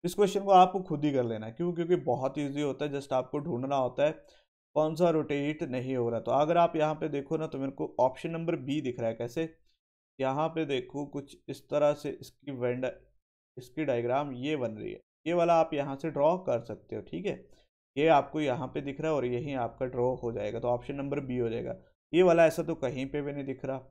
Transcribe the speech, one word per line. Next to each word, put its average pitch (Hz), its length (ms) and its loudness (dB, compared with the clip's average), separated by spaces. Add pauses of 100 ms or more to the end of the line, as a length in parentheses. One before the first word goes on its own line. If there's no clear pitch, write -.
इस 175 100 -2
क्वेश्चन 196 300 2
को 196 80 0
आपको 185 300 10
खुद 147 220 -2
ही 147 80 4
कर 127 120 2
लेना 110 220 -4
है। 113 60 -10
क्यों? 175 200 -2
क्योंकि 170 320 2
बहुत 131 340 0
ईजी 143 240 -4
होता 147 220 -2
है, 147 80 -4
just 139 220 -6
आपको 131 260 -2
ढूंढना 139 360 -4
होता 131 300 0
है - 380 -6 (320)
कौन 156 180 2
सा 170 160 4
रोटेट 151 540 0
नहीं 131 320 -4
हो 117 140 2
रहा। 113 100 -2
तो 117 120 -6
अगर 151 260 4
आप 170 180 4
यहाँ 156 180 2
पे 160 160 -4
देखो 143 260 -4
ना, 156 100 -2
तो 143 120 -8
मेरे 135 140 -4
को - 280 -6
ऑप्शन 131 300 2
नंबर 165 280 -2
बी 143 240 -4
दिख 123 180 -4
रहा 113 80 0
है। 113 80 -2
कैसे? 160 380 -6 (640)
यहाँ 135 300 0
पे 160 180 -2
देखो, 139 400 -4
कुछ 139 300 -12 (120)
इस - 200 -12
तरह 147 260 4
से 147 180 -6
इसकी - 420 -14
वेंड-, 123 360 -2 (680)
इसकी 156 280 -6
डायग्राम 127 500 0
ये 143 220 -2
बन 120 160 -2
रही 107 200 -10
है, 101 80 -14 (260)
ये 165 80 0
वाला 170 200 4
आप 160 200 4
यहाँ 139 220 -2
से 160 140 -6
ड्रॉ 147 300 4
कर 120 220 0
सकते - 340 -10
हो। 104 60 -8
ठीक 175 240 -8
है, 156 80 -2 (600)
ये 143 140 4
आपको 147 300 4
यहाँ 127 280 -2
पे 151 140 -6
दिख 139 180 -8
रहा 160 100 -2
है 151 60 0
और 123 100 0
यही 127 300 -4
आपका 120 300 -4
ड्रॉ 127 300 0
हो 117 160 -6
जाएगा, 110 280 -4
तो 120 80 -2
ऑप्शन 123 280 -2
नंबर 139 260 -4
बी 127 160 -4
हो 117 100 0
जाएगा। 120 280 -6 (360)
ये 170 100 6
वाला 170 240 8
ऐसा 160 160 2
तो 156 140 -2
कहीं 131 320 -4
पे 147 140 -4
भी 143 100 -6
नहीं 143 120 -8
दिख 135 200 -8
रहा 135 120 -4 (140)